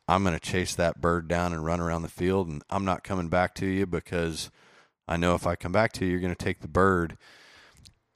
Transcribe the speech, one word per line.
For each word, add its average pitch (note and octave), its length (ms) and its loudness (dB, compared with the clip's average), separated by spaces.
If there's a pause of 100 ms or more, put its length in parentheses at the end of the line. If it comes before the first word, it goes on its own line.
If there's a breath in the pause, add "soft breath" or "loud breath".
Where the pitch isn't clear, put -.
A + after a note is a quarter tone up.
"I'm F#2+ 180 4
gonna E2 140 2
chase - 360 -2
that E2+ 260 0
bird E2+ 260 2
down F2 280 0
and D#2+ 100 -4
run E2+ 160 0
around E2+ 220 -2
the D#2 60 -8
field, F#2 400 0
and D2 200 -8
I'm G2 160 -4
not F#2 180 0
coming F2+ 280 -4
back F2+ 260 2
to G2 100 -4
you F#2+ 200 0
because E2+ 640 -4 (580 soft breath)
I E2+ 80 0
know F2 180 4
if F2 120 -2
I F2 100 0
come F2 160 -8
back G#2+ 220 2
to - 100 -4
you, F2+ 80 0
you're F2+ 80 0
gonna F2+ 140 -2
take - 260 -4
the E2 80 -12
bird." F2 480 4 (1000 loud breath)